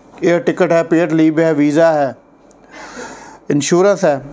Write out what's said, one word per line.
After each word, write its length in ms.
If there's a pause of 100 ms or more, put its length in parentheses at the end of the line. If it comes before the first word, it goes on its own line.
(240)
air 160
ticket 320
है, 120
paid 280
leave 280
है, 140
visa 380
है, 240 (1400)
insurance 540
है। 160 (120)